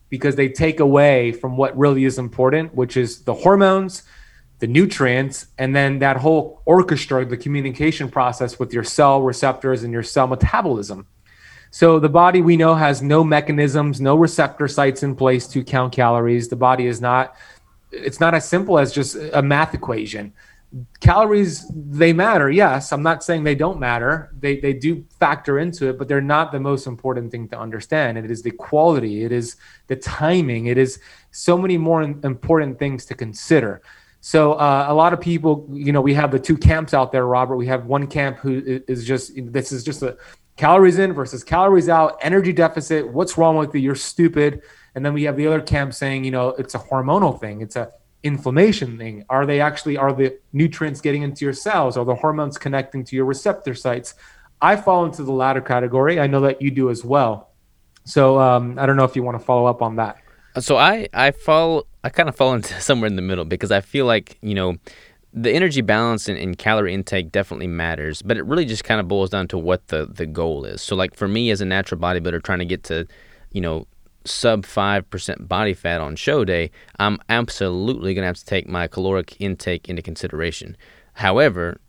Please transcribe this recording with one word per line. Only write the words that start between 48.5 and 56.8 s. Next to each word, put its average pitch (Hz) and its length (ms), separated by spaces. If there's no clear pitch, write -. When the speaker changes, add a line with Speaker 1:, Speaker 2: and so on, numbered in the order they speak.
Speaker 1:
thing. 110 320
Are 135 160
they 143 160
actually, 147 340
are 135 160
the 131 260
nutrients 151 480
getting 147 220
into 143 240
your 139 80
cells? 143 420
Are 123 80
the 123 120
hormones 151 420
connecting 135 480
to 131 100
your 131 100
receptor 135 500
sites? 123 400
I 180 160
fall 185 300
into 160 180
the 135 80
latter 131 300
category. 131 580
I 143 60
know 135 160
that 139 180
you 139 120
do 127 180